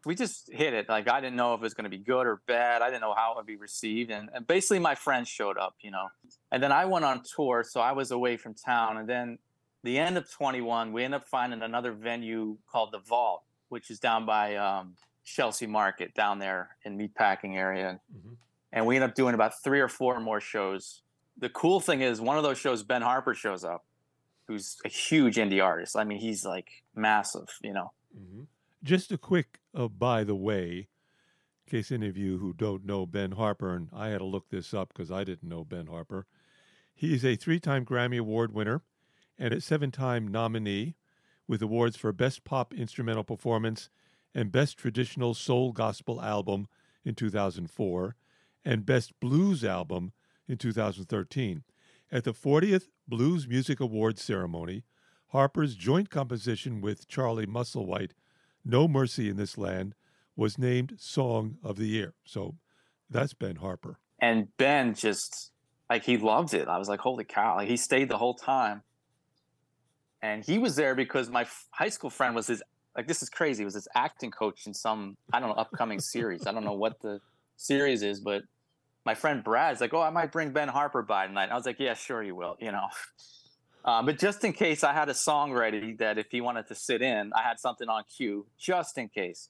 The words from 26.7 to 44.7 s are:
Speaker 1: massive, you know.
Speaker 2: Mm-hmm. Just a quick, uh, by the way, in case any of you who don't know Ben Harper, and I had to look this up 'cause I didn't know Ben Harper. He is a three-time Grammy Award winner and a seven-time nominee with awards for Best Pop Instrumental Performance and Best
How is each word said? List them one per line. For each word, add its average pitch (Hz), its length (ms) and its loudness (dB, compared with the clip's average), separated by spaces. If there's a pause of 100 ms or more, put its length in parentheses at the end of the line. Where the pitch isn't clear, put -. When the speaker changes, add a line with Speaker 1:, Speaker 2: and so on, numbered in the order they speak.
Speaker 1:
massive, 107 540 0 (120)
you 104 120 -8
know. 95 180 -6 (260)
Speaker 2:
Mm-hmm. 98 260 -18 (400)
Just 185 280 2
a 180 60 -4
quick, - 420 0 (160)
uh, 123 120 0
by 110 360 2
the 101 120 0
way, 95 520 -2 (760)
in - 40 -20
case 113 220 -4
any 110 160 -2
of 92 80 -6
you 95 220 0
who 92 160 -4
don't 98 320 -2
know 98 200 -2
Ben 95 280 -4
Harper, 98 420 0
and 85 160 -6
I 101 180 -8
had 104 100 -2
to 92 40 -4
look 95 260 -6
this 92 240 -8
up 95 200 -4
'cause 87 180 -10
I 95 120 -4
didn't 87 260 -8
know 82 160 -8
Ben 85 220 -10
Harper. 85 380 -10 (680)
He 156 200 0
is 123 120 0
a 123 100 4
three-time 143 500 0
Grammy 123 340 0
Award 110 340 0
winner 107 300 -2 (540)
and 117 160 0
a 185 60 -2
seven-time 131 680 0
nominee 110 680 -2 (520)
with 107 140 0
awards 113 360 2
for 110 160 -2
Best 127 300 0
Pop 131 300 -2
Instrumental 113 500 -4
Performance 113 680 -2 (440)
and 110 180 -2
Best 135 260 4